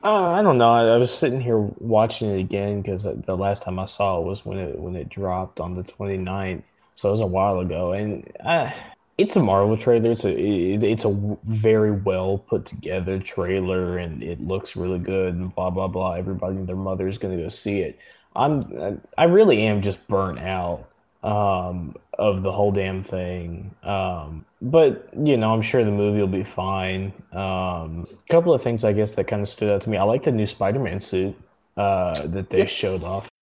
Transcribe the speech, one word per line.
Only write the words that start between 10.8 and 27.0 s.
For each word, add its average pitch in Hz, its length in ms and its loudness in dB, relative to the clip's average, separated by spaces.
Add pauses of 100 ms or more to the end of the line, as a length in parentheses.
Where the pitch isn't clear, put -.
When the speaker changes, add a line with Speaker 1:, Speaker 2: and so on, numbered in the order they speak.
Speaker 1:
it's 107 220 2
a 110 40 4
w-, 101 340 -2
very 110 480 4
well 98 460 0
put 107 280 -4
together 92 540 -4
trailer, 92 760 -2
and 82 240 -8
it 80 240 -8
looks 95 300 -6
really 90 240 -4
good 92 340 -2
and 92 220 -6
blah, 92 140 -2
blah, 95 180 -2
blah. 92 260 -4
Everybody 92 440 -4
and 95 100 -6
their 92 80 -6
mother 95 320 -4
is 98 100 -6
gonna 92 200 -4
go 80 120 -6
see 101 300 -4
it. 85 180 -4 (380)
I'm, 120 640 -2 (180)
I, - 40 2
I 165 40 6
really 175 380 6
am 104 180 2
just 98 280 -2
burnt 95 300 0
out, 87 500 -4 (340)
um, 92 720 -2 (240)
of 98 240 2
the 95 80 -2
whole 101 200 2
damn 95 320 -2
thing. 90 680 -8 (100)
Um, 90 640 -6 (160)
but, 143 480 4 (120)
you 147 160 4
know, 110 160 2
I'm 113 80 2
sure 117 240 2
the 104 60 2
movie 104 280 2
will 101 80 2
be 95 160 -2
fine. 95 680 -4 (220)